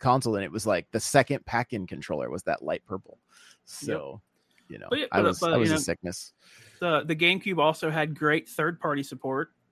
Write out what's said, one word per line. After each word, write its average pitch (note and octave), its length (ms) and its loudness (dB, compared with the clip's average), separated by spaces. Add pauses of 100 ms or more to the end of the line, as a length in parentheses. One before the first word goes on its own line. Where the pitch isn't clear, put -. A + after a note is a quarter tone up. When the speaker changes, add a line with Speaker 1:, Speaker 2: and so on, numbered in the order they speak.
Speaker 1:
console, B2 340 4
and G2 100 0
it D2 60 -6
was, A2 160 -4
like, F2+ 240 2
the - 80 -2
second C3+ 480 2
pack-in A#2 400 -4
controller C#2 440 -6
was D#2+ 140 -6
that D#2 200 -2
light E2 200 -4
purple. - 360 -10
Speaker 2:
Yep. - 460 -20
Speaker 1:
So, D#2 560 -8 (460)
you - 100 -14
know, - 120 -16
Speaker 2:
But C#4 100 0
yeah, - 120 -4
Speaker 1:
I F#3+ 80 2
Speaker 2:
but, F#3+ 80 4
Speaker 1:
was, - 100 0
Speaker 2:
but, E3 140 2
Speaker 1:
I - 60 6
was A#2 100 4
Speaker 2:
you D#3 60 4
Speaker 1:
a D#3 40 2
Speaker 2:
know, C#3+ 40 0
Speaker 1:
sickness. - 500 -6 (480)
Speaker 2:
the, E3 240 2
the D#3+ 100 -2
GameCube F3 440 0
also D#3 320 2
had D3+ 280 -2
great D#3 300 2
third-party D#3 560 -2
support, C3+ 480 -4 (200)